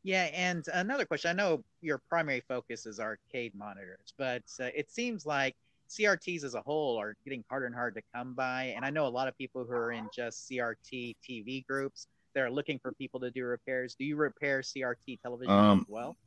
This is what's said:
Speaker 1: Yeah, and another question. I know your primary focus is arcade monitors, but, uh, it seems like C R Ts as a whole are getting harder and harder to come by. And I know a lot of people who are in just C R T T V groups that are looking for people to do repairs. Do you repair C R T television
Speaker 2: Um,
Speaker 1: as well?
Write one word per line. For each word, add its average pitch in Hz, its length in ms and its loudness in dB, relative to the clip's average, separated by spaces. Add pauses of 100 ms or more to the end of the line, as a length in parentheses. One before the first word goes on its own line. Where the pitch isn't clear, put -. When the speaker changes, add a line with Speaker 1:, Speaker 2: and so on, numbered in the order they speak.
Speaker 1:
Yeah, 190 320 2
and 175 380 0
another 202 320 2
question. 160 260 2
I - 20 2
know 175 320 4 (160)
your 151 280 -2
primary 147 380 2
focus 120 400 -6
is 110 140 -10
arcade 110 560 -6
monitors, 98 600 -14
but, 127 280 -2 (160)
uh, 127 140 -2
it 147 140 -2
seems 233 380 -4
like 139 300 0 (320)
C - 180 2
R 196 100 6
Ts 165 280 -4
as 127 100 -6
a 113 60 -2
whole 143 400 0
are 107 240 -4
getting 135 260 -8
harder 131 160 -2
and 120 80 -6
harder 120 260 -2
to - 140 -20
come 123 200 -6
by. 127 420 -2
And 120 80 -4
I 135 60 0
know 151 160 2
a - 20 2
lot 127 180 0
of 127 100 -4
people 127 280 -6
who 120 80 -6
are 117 200 2
in 113 220 -6
just 117 320 -6
C 127 140 -2
R 117 240 0
T 120 400 -8
T 117 180 -10
V 131 260 -6
groups 135 380 -4 (280)
that 139 80 2
are 123 80 0
looking 143 280 -2
for - 140 -6
people 135 280 -8
to 123 100 -4
do 127 140 -4
repairs. 127 520 -4
Do 135 80 -4
you 147 120 0
repair 143 460 2
C 135 220 -4
R 123 120 0 (100)
T 123 160 -8
television 123 300 0
Speaker 2:
Um, 101 280 10
Speaker 1:
as - 80 -4
well? 117 280 -8 (100)